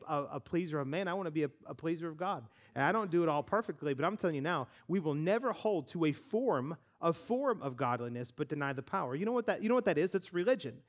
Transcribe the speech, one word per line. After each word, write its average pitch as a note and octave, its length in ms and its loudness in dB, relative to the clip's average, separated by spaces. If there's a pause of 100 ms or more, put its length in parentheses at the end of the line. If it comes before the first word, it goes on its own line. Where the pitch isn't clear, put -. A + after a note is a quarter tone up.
a, D3 140 0 (100)
a C#3+ 80 -6
pleaser E3+ 400 -2
of C3+ 80 -4
man. F3 180 -2
I F3 80 -2
wanna F#3 160 -4
be D3+ 140 0
a, C#3 60 -2 (140)
a D3+ 100 -10
pleaser E3 340 -4
of D#3 80 -8
God. E3+ 280 -4 (300)
And C3 80 2
I D3 80 6
don't G#3 180 0
do E3+ 140 4
it E3 60 4
all D3 160 2
perfectly, D3 500 -2
but C3+ 100 0
I'm G3 120 0
telling E3+ 180 0
you C#3 60 -2
now, D3 260 -2 (220)
we F3+ 100 2
will D#3 160 0
never G#3 380 2
hold F#3 380 0
to E3 160 0
a D3+ 60 4
form, E3 640 0 (240)
a E3+ 120 4
form A#3+ 500 0
of C3 140 -4
godliness, A#2+ 560 -2
but D3+ 160 -4
deny C#3+ 240 -2
the C3 100 -4
power. D3+ 320 -2
You E3+ 120 -2
know A#3 60 0
what A#3+ 140 0
that, G3 160 0
you A3 60 0
know A#3+ 80 4
what B3 80 2
that E3+ 140 4
is? F3+ 120 4
That's F#3 240 -4
religion. F3+ 440 0 (100)